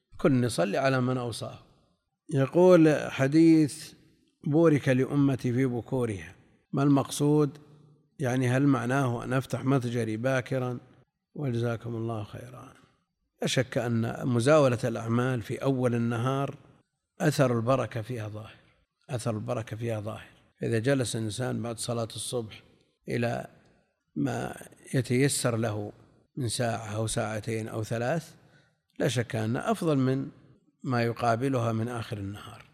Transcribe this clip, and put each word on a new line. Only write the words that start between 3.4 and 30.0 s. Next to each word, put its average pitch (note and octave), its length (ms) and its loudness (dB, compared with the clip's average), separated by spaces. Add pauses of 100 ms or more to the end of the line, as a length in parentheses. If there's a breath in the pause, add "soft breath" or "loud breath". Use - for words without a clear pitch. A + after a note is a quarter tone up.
"بورك D3+ 460 4
لأمتي C3 640 2
في C3 120 2
بكورها"، A#2+ 720 -4 (380)
ما C#3 100 0
المقصود؟ D3 760 2 (600)
يعني B2+ 300 0
هل C3+ 180 4
معناه B2 560 2
أن A#2+ 100 -4
أفتح B2 320 -4
متجري A#2+ 520 0
باكراً؟ B2+ 640 -2 (560)
وجزاكم A#2 600 -4
الله A2+ 280 -6
خيراً. B2 500 -16 (680)
لا A3 60 0
شك - 300 -2
أن A#2 500 -2
مزاولة B2+ 560 4
الأعمال A#2 580 -2
في B2 220 -8
أول B2+ 320 0
النهار B2 600 -2 (680)
أثر C#3 360 2
البركة A#2+ 440 -2
فيها A2 260 -8
ظاهر، G#2+ 280 -16 (540)
أثر B2+ 220 -4
البركة A2+ 460 -6
فيها A2+ 220 -4
ظاهر. G#2 280 -10 (360)
إذا A#2 160 0
جلس C3 360 0
الإنسان A2+ 460 -4
بعد A#2 180 -8
صلاة A#2 360 -4
الصبح A2+ 480 -8 (460)
إلى A#2+ 380 -4 (680)
ما C3 400 -4 (380)
يتيسر B2+ 640 2
له G#2+ 340 -4 (460)
من B2+ 120 -4
ساعة A2 460 -4
أو A2+ 120 -2
ساعتين A2 600 -4
أو A2 160 -6
ثلاث، A#2+ 500 -4 (640 soft breath)
لا - 80 2
شك A#2+ 280 -2
أن A2 220 -2
أفضل E3+ 400 0
من C3 320 0 (540)